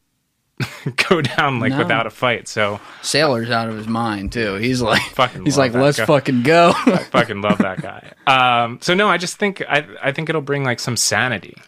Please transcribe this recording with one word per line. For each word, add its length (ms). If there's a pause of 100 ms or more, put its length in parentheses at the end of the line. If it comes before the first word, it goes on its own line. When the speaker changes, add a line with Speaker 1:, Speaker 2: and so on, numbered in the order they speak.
(600)
Speaker 1:
<laughs> 500
go 120
down, 400
like, 100
Speaker 2:
No. 80
Speaker 1:
without 280
a 20
fight. 400
So 320 (200)
Speaker 2:
Saylor's 480
out 200
of 80
his 100
mind 460
too. 220
He's 260
like, 200 (120)
Speaker 1:
Fucking 320
Speaker 2:
he's 100
Speaker 1:
love 100
Speaker 2:
like, 80
Speaker 1:
that 80
Speaker 2:
"Let's 180
Speaker 1:
guy. 60
Speaker 2:
fucking 380
go." 300
<laughs> 120
Speaker 1:
I 120
fucking 440
love 180
that 220
guy. 300 (160)
Um, 540
so 140
no, 120
I 100
just 200
think, 240
I, 240 (180)
I 80
think 180
it'll 120
bring, 240
like, 160
some 160
sanity, 580 (120)